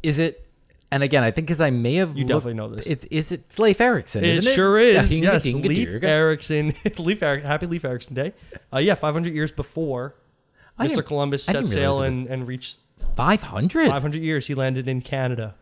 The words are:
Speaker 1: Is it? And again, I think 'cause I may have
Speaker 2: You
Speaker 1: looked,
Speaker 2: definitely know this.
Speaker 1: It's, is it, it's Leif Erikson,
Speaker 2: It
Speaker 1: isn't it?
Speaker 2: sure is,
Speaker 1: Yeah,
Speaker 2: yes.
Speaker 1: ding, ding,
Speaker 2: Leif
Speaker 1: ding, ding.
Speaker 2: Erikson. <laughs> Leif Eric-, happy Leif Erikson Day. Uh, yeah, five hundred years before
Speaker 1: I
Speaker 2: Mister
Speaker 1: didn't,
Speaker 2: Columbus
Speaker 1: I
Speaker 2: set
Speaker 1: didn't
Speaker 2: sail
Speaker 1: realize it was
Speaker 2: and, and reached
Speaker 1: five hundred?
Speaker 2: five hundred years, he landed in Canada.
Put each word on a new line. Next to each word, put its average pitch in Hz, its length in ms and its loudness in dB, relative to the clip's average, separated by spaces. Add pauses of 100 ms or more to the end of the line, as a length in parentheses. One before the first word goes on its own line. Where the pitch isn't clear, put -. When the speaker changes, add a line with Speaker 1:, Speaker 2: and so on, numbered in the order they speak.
Speaker 1:
Is 147 160 0
it? 165 260 -2 (460)
And 139 120 0
again, 139 200 4
I 113 80 4
think 160 160 -4
'cause 160 140 0
I 156 80 4
may 123 260 2
have 170 220 0
Speaker 2:
You 139 80 -2
Speaker 1:
looked, 127 40 -2 (160)
Speaker 2:
definitely 120 100 -6
know 110 200 -8
this. 110 120 -10
Speaker 1:
It's, 147 180 -4
is 156 260 -4
it, 175 160 -8
it's - 120 -10
Leif 214 200 4
Erikson, 226 440 0
Speaker 2:
It 170 140 4
Speaker 1:
isn't 220 140 4
it? 269 40 4
Speaker 2:
sure 202 240 4
is, 226 320 6
Speaker 1:
Yeah, 165 220 4
Speaker 2:
yes. 165 100 2
Speaker 1:
ding, 135 180 0
ding, - 80 0
Speaker 2:
Leif 185 200 0
Speaker 1:
ding, 104 100 -6
ding. 170 100 0
Speaker 2:
Erikson. 156 640 0 (120)
<laughs> 208 120 -2
Leif 165 240 -2
Eric-, 143 220 0
happy 147 240 -2
Leif 170 180 -6
Erikson 127 300 -8
Day. 147 180 -4 (400)
Uh, 135 60 0
yeah, 175 160 4
five 151 180 -2
hundred 170 220 -4
years 151 160 -2
before 139 640 -6 (640)
Speaker 1:
I - 40 0
Speaker 2:
Mister 311 140 0
Speaker 1:
didn't, 160 100 -4
Speaker 2:
Columbus 143 400 -2
Speaker 1:
I - 60 0
Speaker 2:
set 143 60 0
Speaker 1:
didn't 135 100 0
Speaker 2:
sail 139 240 0
Speaker 1:
realize 135 80 0
it 135 40 -2
was 131 160 -2
Speaker 2:
and, 127 60 -8 (140)
and 123 60 -8
reached 127 300 -12 (380)
Speaker 1:
five 180 280 2
hundred? 220 460 0
Speaker 2:
five 139 120 0
hundred 151 220 -4
years, 156 240 -2
he 143 80 -4
landed 131 320 -2
in 127 140 -4
Canada. 123 600 -4